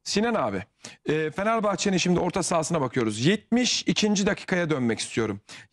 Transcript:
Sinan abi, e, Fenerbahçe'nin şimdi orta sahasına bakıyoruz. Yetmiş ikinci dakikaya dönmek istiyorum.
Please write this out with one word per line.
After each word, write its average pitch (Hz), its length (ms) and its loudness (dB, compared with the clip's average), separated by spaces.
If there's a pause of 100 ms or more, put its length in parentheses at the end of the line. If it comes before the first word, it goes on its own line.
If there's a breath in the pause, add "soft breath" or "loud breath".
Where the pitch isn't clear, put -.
Sinan 226 300 0
abi, 107 300 -2 (420 loud breath)
e, 156 260 0
Fenerbahçe'nin 202 680 0
şimdi 175 220 2
orta 175 240 0
sahasına 165 380 0
bakıyoruz. 117 440 0
Yetmiş 220 580 0
ikinci 202 420 2
dakikaya 185 440 0
dönmek 123 300 0
istiyorum. 107 420 -4 (320 loud breath)